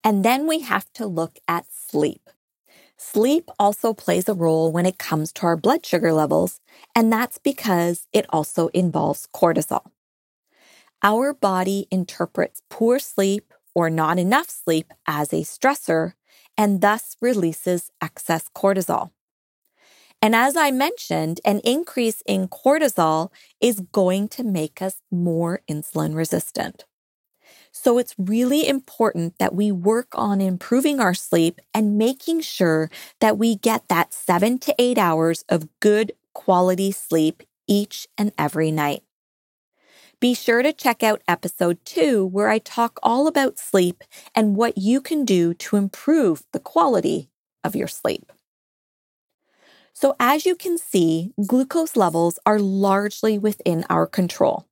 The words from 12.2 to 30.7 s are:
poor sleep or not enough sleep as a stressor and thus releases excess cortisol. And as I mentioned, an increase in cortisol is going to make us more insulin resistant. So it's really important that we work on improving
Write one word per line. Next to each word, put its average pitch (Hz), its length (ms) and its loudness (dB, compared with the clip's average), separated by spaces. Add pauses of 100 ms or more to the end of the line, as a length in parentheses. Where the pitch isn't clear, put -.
poor 240 280 0
sleep 202 540 -4 (220)
or 170 160 2
not 160 280 0
enough 208 320 0
sleep - 420 -2 (140)
as 151 260 -4
a 160 100 -2
stressor 180 680 -2 (440)
and 202 240 2
thus 214 400 0
releases 180 680 -2 (100)
excess - 540 -6
cortisol. 190 560 -2 (1120)
And 214 160 2
as 269 200 2
I 302 140 2
mentioned, 180 720 -2
an 202 200 2
increase 247 600 -2
in 190 220 -2
cortisol 185 840 0 (280)
is 220 200 2
going 190 480 0
to - 160 -10
make 170 360 -4
us 190 300 -8
more 170 580 -2
insulin 156 460 -4
resistant. - 680 -6 (880)
So 247 260 2
it's 247 180 -4
really 247 520 0
important 220 720 -2
that - 160 -2
we 208 180 0
work 208 400 0
on 202 280 0
improving 254 600 0